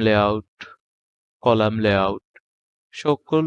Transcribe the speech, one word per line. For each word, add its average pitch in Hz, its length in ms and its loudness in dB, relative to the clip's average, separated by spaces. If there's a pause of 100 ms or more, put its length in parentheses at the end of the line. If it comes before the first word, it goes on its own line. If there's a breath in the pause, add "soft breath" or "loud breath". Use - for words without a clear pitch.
লেআউট, 104 460 0 (920)
কলাম 110 320 0 (100)
লেআউট, 98 400 -2 (680)
সকল 156 540 -2